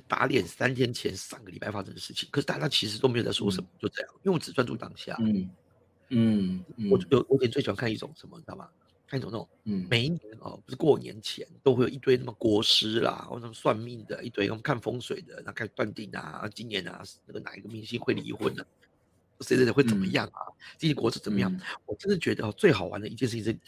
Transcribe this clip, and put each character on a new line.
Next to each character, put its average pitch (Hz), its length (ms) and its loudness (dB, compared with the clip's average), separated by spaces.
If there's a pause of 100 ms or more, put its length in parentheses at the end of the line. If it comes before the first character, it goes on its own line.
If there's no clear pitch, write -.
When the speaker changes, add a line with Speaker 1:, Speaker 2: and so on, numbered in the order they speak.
Speaker 1:
打 - 200 2
脸 123 200 2
三 123 260 0
天 123 220 2
前、 - 220 -4
上 - 280 -14
个 95 60 -18
礼 98 80 -14
拜 104 140 -6
发 101 100 -4
生 110 100 -10
的 - 60 -14
事 - 160 -12
情。 - 160 -6
可 143 100 0
是 - 60 -2
大 - 100 -2
家 147 120 -2
其 - 180 0
实 107 140 -6
都 135 80 6
没 120 100 2
有 110 60 2
在 110 80 0
说 104 180 2
什 92 100 0
么， - 120 -8
Speaker 2:
嗯。 - 80 -20
Speaker 1:
就 107 80 -2
这 - 120 -8
样， - 100 -8 (120)
因 196 80 2
为 - 20 6
我 160 60 4
只 - 140 -8
专 127 120 2
注 131 120 -6
当 117 200 -8
下。 - 220 -8
Speaker 2:
嗯。 104 320 2 (600)
嗯， 104 540 2 (120)
嗯。 107 120 -2
Speaker 1:
我 98 80 6 (140)
有， 123 180 6
我 131 60 6
以 135 60 6
前 123 100 2
最 135 100 -2
喜 120 60 0
欢 101 80 0
看 113 160 -2
一 104 60 -2
种 - 180 -8
什 - 140 -20
么， - 100 -20
你 165 60 -20
知 - 20 -20
道 - 80 -12
吗？ 71 140 -16 (400)
看 139 100 -2
一 - 20 -4
种 104 120 -8
那 113 40 -6
种， - 120 -8 (160)
Speaker 2:
嗯。 95 260 -2
Speaker 1:
每 117 140 4
一 143 40 0
年 170 120 -2 (180)
哦， - 260 -12
不 - 60 -14
是 131 60 -10
过 143 200 6
年 110 240 -8
前 - 240 -8 (200)
都 131 100 8
会 123 80 4
有 117 60 4
一 - 100 -6
堆 127 180 6
什 123 60 2
么 123 120 -8
国 107 280 4
师 113 380 4
啦， - 280 0
或 - 60 -8
者 123 60 -8
什 117 80 -12
么 113 40 -14
算 120 240 0
命 117 300 -10
的， - 160 -8
一 117 80 -8
堆， 101 160 0
他 107 80 0
们 110 80 -10
看 127 180 0
风 120 200 -2
水 - 220 -6
的， - 160 -18
然 - 80 -12
后 98 60 -10
看 117 220 -6
断 110 180 -2
定 104 200 -10
啊， - 420 -8
今 117 140 -10
年 95 180 -2
啊， 95 160 -12 (240)
那 - 80 -16
个 - 60 -8
哪 - 160 -12
一 98 40 -16
个 98 80 -14
明 110 160 -12
星 113 140 -6
会 117 160 2
离 110 180 -6
婚 127 280 -2
啊， - 40 -12 (760)
谁 - 160 2
谁 127 80 8
谁 113 80 4
会 139 100 6
怎 117 140 4
么 95 100 2
样 110 220 0
啊， - 180 -10
Speaker 2:
嗯。 - 80 -16 (240)
Speaker 1:
经 160 100 0
济 143 60 4
国 113 160 2
势 - 80 -4
怎 104 140 -6
么 98 80 2
样。 95 120 2
Speaker 2:
嗯。 92 80 -6 (260)
Speaker 1:
我 107 100 -6
真 - 120 -6
的 202 80 4
觉 - 200 0
得 113 100 -2
哦， 104 100 -2
最 175 160 6
好 95 140 0
玩 101 140 -6
的 104 80 -8
一 117 80 -10
件 127 120 0
事 110 60 -4
情 110 100 -4
是 113 80 0 (160)